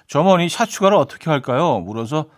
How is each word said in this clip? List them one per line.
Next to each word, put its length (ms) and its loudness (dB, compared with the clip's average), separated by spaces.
'점원이 400 2
샷 180 -2
추가를 300 2
어떻게 340 -2
할까요?' 500 0
물어서 460 -6